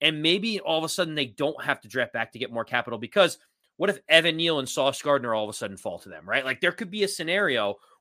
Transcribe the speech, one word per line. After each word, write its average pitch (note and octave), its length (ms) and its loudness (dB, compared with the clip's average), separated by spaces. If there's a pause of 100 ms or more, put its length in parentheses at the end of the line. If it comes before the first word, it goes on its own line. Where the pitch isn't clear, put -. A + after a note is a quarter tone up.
and D3+ 220 2
maybe G3 360 2
all D#3+ 200 0
of D#3+ 40 -2
a D#3 60 -2
sudden E3 240 -2
they D3 140 -2
don't C#3+ 360 -4
have C3+ 180 0
to A2+ 60 -20
draft B2 260 -4
back A#2 180 -4
to A#2 80 -12
get B2 120 -8
more A#2 140 -4
capital, A#2+ 320 -2
because D#3+ 400 2 (380)
what - 160 0
if - 80 -2 (100)
Evan D#3+ 280 6
Neal E3 200 0
and C3 100 -2
Sauce C3+ 320 0
Gardner B2 360 2
all G#2+ 80 0
of G#2+ 80 -6
a - 20 -8
sudden G2 240 -8
fall F2+ 220 -8
to G2 100 -20
them, E2 180 -18
right? B2+ 160 2
Like, C3 180 -4
there C3+ 100 2
could G3+ 180 -8
be G#3 140 -2
a F#3 40 2
scenario D#3 680 0 (260)